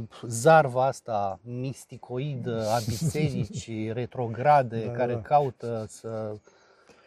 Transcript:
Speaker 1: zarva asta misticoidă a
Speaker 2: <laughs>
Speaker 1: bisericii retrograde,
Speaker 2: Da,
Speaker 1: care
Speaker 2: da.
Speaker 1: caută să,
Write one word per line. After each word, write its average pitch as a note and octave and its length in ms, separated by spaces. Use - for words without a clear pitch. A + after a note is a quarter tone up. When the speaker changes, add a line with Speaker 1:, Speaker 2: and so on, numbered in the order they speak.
Speaker 1:
zarva B2+ 600
asta G2+ 560
misticoidă B2 1300
a A#2 140
Speaker 2:
<laughs> G#2+ 40
Speaker 1:
bisericii B2+ 1040
retrograde, A#2+ 960
Speaker 2:
Da, A#2+ 60
Speaker 1:
care B2 200
Speaker 2:
da. A2+ 80
Speaker 1:
caută A#2 680
să, A2 440